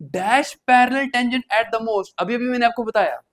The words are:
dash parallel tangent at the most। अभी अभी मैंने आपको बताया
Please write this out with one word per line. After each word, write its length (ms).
dash 400
parallel 440
tangent 460
at 140
the 80
most। 360
अभी 160
अभी 140
मैंने 180
आपको 180
बताया 360